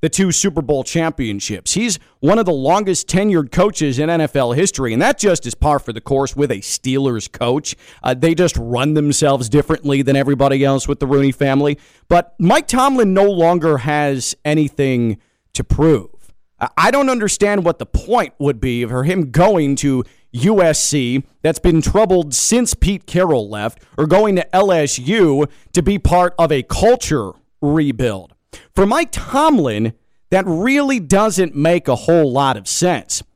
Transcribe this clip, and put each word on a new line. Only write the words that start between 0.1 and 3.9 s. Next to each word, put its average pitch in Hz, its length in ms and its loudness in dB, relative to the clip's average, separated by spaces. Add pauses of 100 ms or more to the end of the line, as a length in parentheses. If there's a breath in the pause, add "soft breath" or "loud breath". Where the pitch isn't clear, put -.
two 190 220 0
Super 160 320 -2
Bowl 135 200 -2
championships. 113 920 -4
He's 214 240 -4 (220 soft breath)
one 190 180 4
of 220 80 0
the 180 40 0
longest 175 560 0
tenured 185 440 0
coaches 156 480 -2